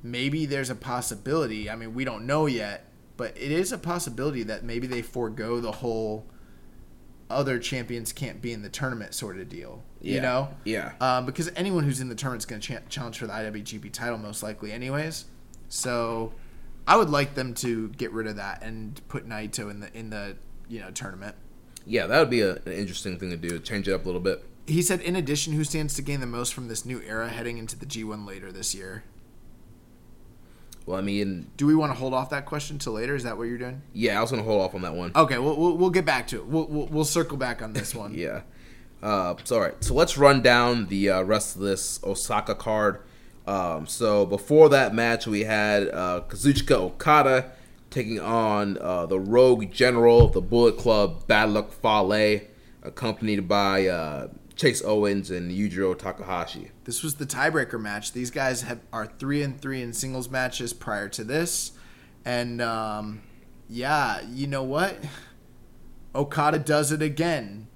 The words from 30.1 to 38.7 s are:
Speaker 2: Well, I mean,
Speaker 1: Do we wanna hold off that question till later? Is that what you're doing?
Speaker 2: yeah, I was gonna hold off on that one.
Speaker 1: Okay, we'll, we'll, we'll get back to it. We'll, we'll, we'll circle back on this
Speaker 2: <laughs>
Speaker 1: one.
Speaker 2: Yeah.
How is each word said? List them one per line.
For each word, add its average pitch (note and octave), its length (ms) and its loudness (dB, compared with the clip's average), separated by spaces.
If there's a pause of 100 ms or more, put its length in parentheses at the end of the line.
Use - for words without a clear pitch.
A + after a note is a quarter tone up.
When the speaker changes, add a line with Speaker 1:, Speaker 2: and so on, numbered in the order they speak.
Speaker 2:
Well, F#2 120 -4
I F#2+ 40 -4
mean, G2+ 540 -4
Speaker 1:
Do C#3 100 2
we D3+ 100 8
wanna D3 180 2
hold C3 180 -4
off C3 180 -2
that C#3 140 -4
question D3 340 -6
till B2+ 160 -4
later? A#2+ 200 -2
Is C3 80 -4
that A#2 160 -6
what A#2 60 -4
you're A#2+ 140 -4
doing? B2+ 240 -8 (100)
Speaker 2:
yeah, G#2 260 2
I - 20 4
was A#2 100 2
gonna A#2 120 -2
hold G#2+ 200 4
off F#2 120 0
on F#2 80 -4
that E2+ 120 -4
one. F2 200 -4
Speaker 1:
Okay, C#3 240 6
we'll, C#3+ 180 0
we'll, E3 200 4
we'll F3+ 140 4
get F3 140 2
back C3+ 240 2
to C3 100 -4
it. - 80 -10
We'll, D#3 200 0
we'll, D3+ 200 -4
we'll D3+ 180 0
circle D3 320 0
back B2 260 -4
on A2 100 -10
this G#2+ 220 -4
Speaker 2:
<laughs> - 0 -
Speaker 1:
one. G#2+ 200 -8
Speaker 2:
Yeah. C#2+ 260 -4 (640)